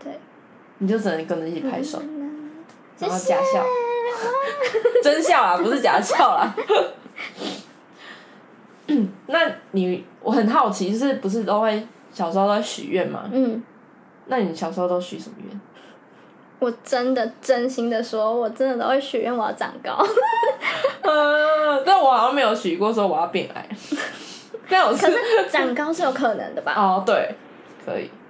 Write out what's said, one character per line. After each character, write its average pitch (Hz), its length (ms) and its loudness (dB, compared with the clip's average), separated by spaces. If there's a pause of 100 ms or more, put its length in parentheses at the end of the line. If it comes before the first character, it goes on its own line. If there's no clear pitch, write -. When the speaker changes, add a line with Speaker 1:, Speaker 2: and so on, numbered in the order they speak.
Speaker 1:
对。 285 140 -12 (600)
Speaker 2:
你 196 100 0
就 220 100 2
只 202 120 -2
能 160 160 -2
跟 165 120 -2
着 160 80 -6
一 170 60 -6
起 160 80 -6
拍 262 220 -4
手。 - 180 -8
Speaker 1:
嗯， 302 640 -12 (340)
Speaker 2:
然 392 120 -2
后 - 80 0
假 523 180 2
笑。 539 60 2
Speaker 1:
谢 539 100 2 (1300)
谢。 466 240 2
Speaker 2:
<laughs> - 0 -
真 302 200 2
笑 320 200 4
啊， 180 160 2
不 196 120 0
是 269 100 0
假 202 200 4
笑 - 340 4
啦。 226 200 0 (2250)
<laughs> 302 100 2 (300)
那 302 120 0 (340)
你， 180 300 0 (200)
我 - 80 -2
很 220 180 4
好 247 220 4
奇， 190 220 -2
就 226 60 -2
是 269 160 2
不 196 140 -4
是 214 160 -2
都 208 160 2
会， 220 260 0 (260)
小 165 200 -4
时 190 60 0
候 196 80 4
都 202 80 4
会 226 80 0
许 - 220 -6
愿 185 220 -2
吗？ - 240 -8
Speaker 1:
嗯。 233 320 0 (640)
Speaker 2:
那 254 120 -2
你 175 160 0
小 165 180 -6
时 190 80 -4
候 269 80 0
都 180 120 0
许 - 180 -8
什 - 100 -14
么 - 80 -18 (100)
愿？ 202 140 -14 (1000)
Speaker 1:
我 240 120 0 (120)
真 254 300 0
的 233 180 -2 (100)
真 247 260 2
心 240 220 -4
的 226 120 -2
说， 220 320 -2
我 240 140 0
真 262 220 -2
的 247 140 -2
都 226 60 0
会 269 100 2
许 269 180 -4
愿 233 180 -2
我 214 100 -2
要 208 60 -4
长 - 200 -6 (100)
高。 - 160 -6
<laughs> 349 60 4 (1000)
Speaker 2:
嗯， 302 840 2
但 381 120 8
我 269 120 6
好 233 160 4
像 269 80 2
没 285 60 2
有 226 140 4
许 175 220 -2
过 208 160 2
说 208 140 2
我 151 100 0
要 170 120 0
变 180 260 -4
矮。 - 120 -12 (480)
<laughs> - 540 -12
但 370 160 4
我 220 100 2
是 311 120 2
Speaker 1:
可 359 60 6
是 466 60 2 (320)
长 262 240 0
高 294 180 -2
是 339 100 -4
有 269 100 2
可 254 220 0
能 104 200 -8
的 - 80 -8
吧？ 147 140 -2
Speaker 2:
哦， 196 300 2
对， - 280 2 (500)
可 - 140 -6
以。 214 120 -8 (200)